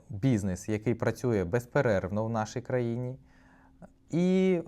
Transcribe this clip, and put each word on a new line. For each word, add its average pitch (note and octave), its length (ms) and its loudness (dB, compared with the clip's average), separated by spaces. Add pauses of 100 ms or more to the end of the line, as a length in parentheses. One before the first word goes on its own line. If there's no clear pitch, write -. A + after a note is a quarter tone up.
бізнес, G2+ 600 0
який G#2+ 240 0
працює A2+ 500 0
безперервно G#2+ 840 0
в A2+ 40 -4
нашій A2+ 320 -4
країні. B2 540 -4 (960)
І, F#3 580 4